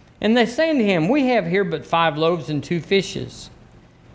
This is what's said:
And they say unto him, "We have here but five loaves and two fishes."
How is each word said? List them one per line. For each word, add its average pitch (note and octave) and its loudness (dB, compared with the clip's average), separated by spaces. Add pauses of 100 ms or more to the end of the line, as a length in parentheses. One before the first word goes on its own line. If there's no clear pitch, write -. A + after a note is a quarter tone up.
(200)
And A3 2
they A#3 4
say D#4 0
unto C4+ 2
him, F3+ 2
"We C4+ 2
have A3 2
here F#3+ 0
but D#3+ -6
five E3 0
loaves D#3+ 0
and D3 -2
two E3+ -4
fishes." - -4 (640)